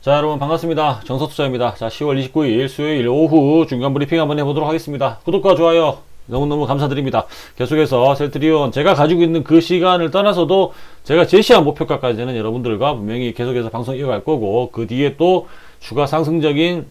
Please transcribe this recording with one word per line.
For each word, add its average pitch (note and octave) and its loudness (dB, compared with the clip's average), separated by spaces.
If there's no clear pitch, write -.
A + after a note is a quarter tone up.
자, C#3 2
여러분 D3 -2
반갑습니다. D3+ -2
정석투자입니다. C3 -4
자, A2+ -6
시월 C#3+ -2
이십구일 C3 0
수요일 D3 -2
오후 D3+ 4
중간 C3+ -2
브리핑 C#3+ 0
한번 D3 -2
해보도록 D3 -2
하겠습니다. C#3+ -4
구독과 F#3 2
좋아요 E3 2
너무너무 C#3+ -2
감사드립니다. C#3 -2
계속해서 C#3 2
셀트리온 D3 0
제가 D3+ 2
가지고 D#3 4
있는 E3 0
그 D#3+ 4
시간을 F3 2
떠나서도 F#3 2
제가 D#3 2
제시한 G#3 6
목표가까지는 C3 -2
여러분들과 A2+ -2
분명히 A#2 -6
계속해서 A#2+ -4
방송 B2 -8
이어갈 B2+ -4
거고, A#2+ -2
그 A#2 -8
뒤에 C#3 -2
또 F3 2
추가 C#3+ -4
상승적인 D#3 -2